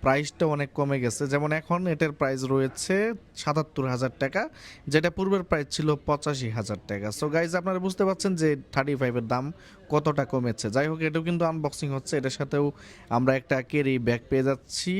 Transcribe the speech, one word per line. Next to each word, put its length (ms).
প্রাইসটা 420
অনেক 140
কমে 260
গেছে। 180
যেমন 180
এখন 200
এটার 260
প্রাইস 200
রয়েছে 440
সাতাত্তর 420
হাজার 180
টাকা, 200
যেটা 240
পূর্বের 340
প্রাইস 160
ছিল 120
পঁচাশি 400
হাজার 220
টাকা। 180
So 60
গাইজ, 260
আপনারা 260
বুঝতে 220
পারছেন 320
যে 80
থার্টি 260
ফাইভের 320
দাম 120
কতটা 400
কমেছে। 420
যাই 160
হোক, 80
এটাও 200
কিন্তু 220
আনবক্সিং 460
হচ্ছে। 240
এটার 180
সাথেও 260
আমরা 240
একটা 160
ক্যারি 240
ব্যাগ 140
পেয়ে 180
যাচ্ছি 520